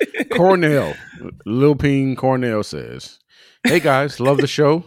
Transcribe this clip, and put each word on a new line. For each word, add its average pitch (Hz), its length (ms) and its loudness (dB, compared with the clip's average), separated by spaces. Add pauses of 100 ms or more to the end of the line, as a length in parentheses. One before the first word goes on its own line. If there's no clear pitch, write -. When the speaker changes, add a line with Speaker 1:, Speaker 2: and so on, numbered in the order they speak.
(100)
Speaker 1:
<laughs> - 220 -8
Speaker 2:
Cornell, 156 640 2 (520)
Lil 135 280 2
Ping 135 400 0
Cornell 123 480 -2
says, 64 560 -14 (460)
"Hey, 180 160 2
guys, 139 400 0
love 135 180 2
the 139 80 2
show, 151 400 0